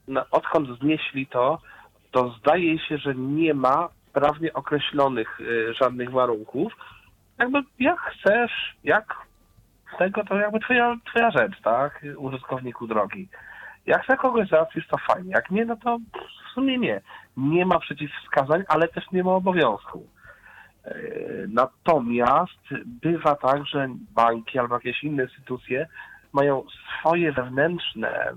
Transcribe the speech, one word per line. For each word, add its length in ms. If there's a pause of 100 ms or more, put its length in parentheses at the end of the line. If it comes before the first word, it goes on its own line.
no, 220
odkąd 500
znieśli 460
to, 320 (520)
to 300
zdaje 380
się, 200
że 160
nie 400
ma 340 (240)
prawnie 400
określonych, 880
y, 340
żadnych 360
warunków. 640 (640)
Jakby 240 (160)
jak 220
chcesz, 840
jak 300 (840)
tego, 260
to 120
jakby 240
twoja, 360 (140)
twoja 200
rzecz, 320
tak? 420 (120)
Użytkowniku 720
drogi. 420 (580)
Jak 220
za 80
kogoś 320
załatwisz, 400
to 100
fajnie. 340
Jak 180
nie, 140
no 120
to 220 (520)
w 40
sumie 240
nie. 220 (360)
Nie 300
ma 120
przeciwwskazań, 920
ale 200
też 240
nie 120
ma 80
obowiązku. 760 (800)
E, 100 (540)
natomiast 1120 (260)
bywa 480
tak, 320
że 220 (260)
banki 440
albo 160
jakieś 300
inne 180
instytucje 640 (460)
mają 320 (360)
swoje 320
wewnętrzne 1040